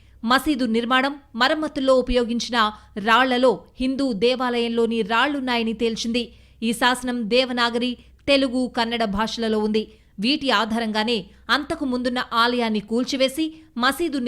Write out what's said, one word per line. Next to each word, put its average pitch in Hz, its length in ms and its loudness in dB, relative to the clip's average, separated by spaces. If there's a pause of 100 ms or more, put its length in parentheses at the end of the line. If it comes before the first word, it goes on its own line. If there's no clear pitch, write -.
(240)
మసీదు 262 420 2 (100)
నిర్మాణం, 254 380 2 (280)
మరమ్మతుల్లో 285 520 2 (100)
ఉపయోగించిన 240 540 -2 (500)
రాళ్లలో 247 440 4 (300)
హిందూ 262 260 -2 (160)
దేవాలయంలోని 233 760 0 (120)
రాళ్లున్నాయని 240 680 0
తేల్చింది. 226 420 -2 (380)
ఈ 226 100 -2 (100)
శాసనం 254 360 0 (160)
దేవనాగరి, 247 580 0 (380)
తెలుగు, 269 320 2 (160)
కన్నడ 233 260 0 (140)
భాషలలో 220 500 0
ఉంది. 214 160 0 (400)
వీటి 277 240 0 (140)
ఆధారంగానే 220 560 -2 (380)
అంతకు 302 360 -4
ముందున్న 247 300 -2 (200)
ఆలయాన్ని 233 480 0
కూల్చివేసి 262 560 0 (380)
మసీదు 277 340 0 (100)